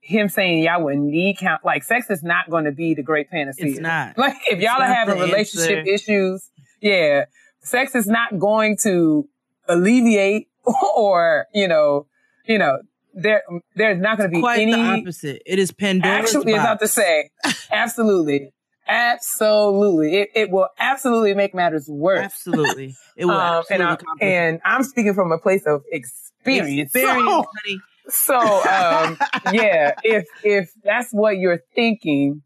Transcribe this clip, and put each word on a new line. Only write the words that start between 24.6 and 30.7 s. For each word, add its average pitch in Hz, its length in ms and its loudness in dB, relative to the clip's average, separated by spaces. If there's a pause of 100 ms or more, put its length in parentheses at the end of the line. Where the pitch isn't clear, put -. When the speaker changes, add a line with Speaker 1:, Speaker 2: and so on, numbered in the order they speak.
Speaker 1:
I'm 233 160 2
speaking 220 320 0
from 180 180 2
a 165 60 0
place 190 280 2
of 147 240 0
experience. 147 1040 -4
Speaker 2:
Experience, 254 320 2
Speaker 1:
So, - 200 2 (180)
Speaker 2:
honey. 196 160 -8 (280)
Speaker 1:
so, 226 600 2
um, 165 500 0 (140)
Speaker 2:
<laughs> 254 220 -4
Speaker 1:
yeah, 175 380 2 (100)
if, 214 240 0 (180)
if 202 260 0 (140)